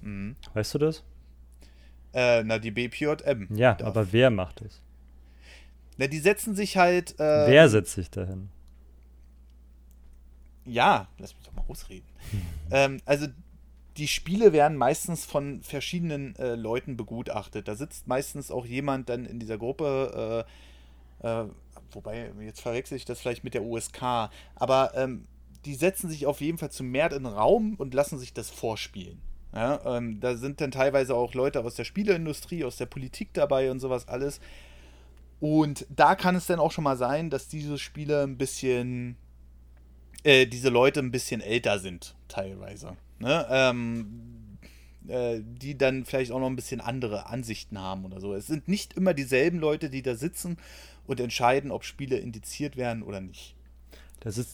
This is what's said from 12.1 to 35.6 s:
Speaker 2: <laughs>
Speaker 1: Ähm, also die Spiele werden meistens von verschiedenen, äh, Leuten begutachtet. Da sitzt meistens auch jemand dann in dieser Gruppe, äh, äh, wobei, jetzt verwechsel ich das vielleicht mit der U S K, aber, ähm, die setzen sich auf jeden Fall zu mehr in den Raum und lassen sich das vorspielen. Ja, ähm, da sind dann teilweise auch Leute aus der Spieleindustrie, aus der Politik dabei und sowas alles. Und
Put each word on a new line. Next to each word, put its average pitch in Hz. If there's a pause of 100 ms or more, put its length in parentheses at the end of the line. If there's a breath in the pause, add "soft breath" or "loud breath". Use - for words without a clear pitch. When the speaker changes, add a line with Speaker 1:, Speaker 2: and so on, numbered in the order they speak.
Speaker 2:
<laughs> 101 (320 loud breath)
Speaker 1:
Ähm, 135
also 147 (680)
die 147
Spiele 196
werden 151
meistens 151
von 143
verschiedenen, 147
äh, 123
Leuten 117
begutachtet. 110
Da 104
sitzt -
meistens 139
auch 120
jemand 131
dann 120
in 113
dieser 110
Gruppe, 123 (760 soft breath)
äh, 117
äh, 113 (460)
wobei, 113
jetzt 107
verwechsel 127
ich 123
das 123
vielleicht 123
mit 127
der 123
U 117
S -
K, 120 (240 soft breath)
aber, 131
ähm, 131 (400)
die 143
setzen 175
sich 147
auf 143
jeden 160
Fall 151
zu -
mehr 139
in 135
den 120
Raum 202
und 135
lassen 143
sich 123
das 113
vorspielen. 95 (340)
Ja, 127
ähm, 113
da 123
sind 135
dann 139
teilweise 131
auch 120
Leute 131
aus 117
der -
Spieleindustrie, 170
aus 123
der 127
Politik -
dabei 139
und 131
sowas 127
alles. 139 (1040 soft breath)
Und 151